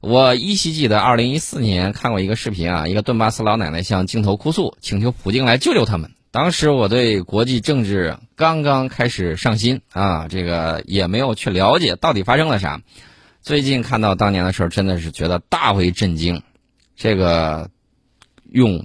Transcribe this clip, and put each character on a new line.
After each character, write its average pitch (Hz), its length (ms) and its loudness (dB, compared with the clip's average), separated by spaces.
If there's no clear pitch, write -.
我 127 340 4
依 175 220 -2
稀 165 160 -2
记 151 160 0
得 107 100 4
二 120 180 4
零 120 140 0
一 147 80 -2
四 - 220 -8
年 98 320 0
看 - 180 -4
过 101 100 0
一 95 60 0
个 107 80 0
视 - 160 -6
频 87 220 -2
啊， 80 160 -2
一 92 60 -2
个 107 80 0
顿 120 140 -2
巴 110 140 2
斯 110 140 -6
老 107 120 2
奶 90 140 -2
奶 82 140 -4
向 92 240 -2
镜 110 160 -2
头 101 120 2
哭 147 140 -4
诉， 160 300 -2
请 101 200 -4
求 120 120 0
普 - 180 -6
京 127 140 2
来 120 120 4
救 285 160 0
救 160 120 4
他 104 140 0
们。 78 120 -8
当 151 180 0
时 151 200 0
我 123 180 2
对 110 340 2
国 104 220 -2
际 123 160 0
政 131 240 0
治 95 340 -2
刚 160 280 0
刚 135 260 0
开 120 200 -2
始 87 280 -4
上 110 200 0
心 117 240 0
啊， 90 360 -2
这 90 140 -6
个 82 420 -4
也 95 220 -2
没 98 120 -2
有 127 180 0
去 - 120 -4
了 101 300 4
解 120 160 0
到 156 180 0
底 95 120 -2
发 120 120 2
生 160 120 2
了 120 100 0
啥。 78 240 -6
最 147 220 0
近 135 200 0
看 117 180 -2
到 101 160 2
当 101 160 2
年 90 120 0
的 92 80 0
事 90 120 -2
儿， 82 40 0
真 95 160 0
的 92 140 0
是 82 140 -6
觉 85 160 -4
得 87 100 0
大 131 340 0
为 90 200 2
震 87 240 -2
惊。 82 260 -2
这 110 180 0
个 85 560 0
用 113 340 2